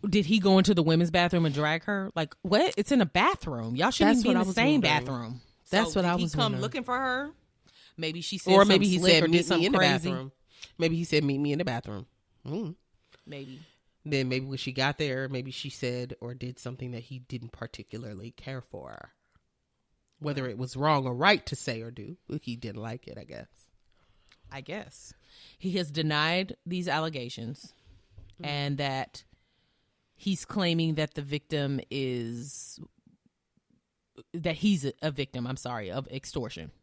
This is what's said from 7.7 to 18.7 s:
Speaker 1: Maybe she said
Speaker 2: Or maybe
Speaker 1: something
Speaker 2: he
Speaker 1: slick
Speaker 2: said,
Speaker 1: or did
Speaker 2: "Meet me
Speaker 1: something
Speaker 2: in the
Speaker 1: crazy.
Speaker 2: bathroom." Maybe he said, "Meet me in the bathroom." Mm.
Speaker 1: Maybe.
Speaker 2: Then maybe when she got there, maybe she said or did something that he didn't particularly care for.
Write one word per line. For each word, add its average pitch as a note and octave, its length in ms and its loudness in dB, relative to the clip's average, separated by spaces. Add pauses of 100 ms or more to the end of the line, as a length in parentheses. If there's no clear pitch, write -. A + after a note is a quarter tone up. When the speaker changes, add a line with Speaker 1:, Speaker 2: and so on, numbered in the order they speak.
Speaker 1:
Maybe D#3+ 240 -6
she G3 160 -8
said F#3 160 4
Speaker 2:
Or G3 120 12
maybe G3 200 6
Speaker 1:
something G3+ 60 4
Speaker 2:
he F3+ 80 2
Speaker 1:
slick F3+ 140 6
Speaker 2:
said, D#3+ 100 8
Speaker 1:
or E3 40 4
did D#3+ 40 4
Speaker 2:
"Meet E3+ 60 6
me E3+ 60 4
Speaker 1:
something E3+ 220 4
Speaker 2:
in G#3+ 60 4
the B3+ 60 4
Speaker 1:
crazy. D#3+ 320 4
Speaker 2:
bathroom." C3 220 -6 (460)
Maybe E3 180 2
he E3+ 80 -2
said, D3+ 200 2
"Meet C#3 160 2
me D3 120 0
in C#3+ 80 -2
the F3 60 -2
bathroom." A#2 400 -6 (400)
Mm. E3+ 300 -8 (500)
Speaker 1:
Maybe. C#3 340 -16 (460)
Speaker 2:
Then C3+ 240 0
maybe C3 160 -2
when C3+ 120 -8
she C3 140 -6
got C3+ 260 -2
there, C3+ 320 -4
maybe C3 220 -8
she - 180 -10
said B2 500 -6
or A#2+ 140 -10
did B2+ 260 -12
something B2+ 320 -10
that A#2 120 -12
he B2+ 160 -14
didn't A#2+ 320 -12
particularly A2 800 -14
care C3+ 300 -12
for. - 520 -16 (1080)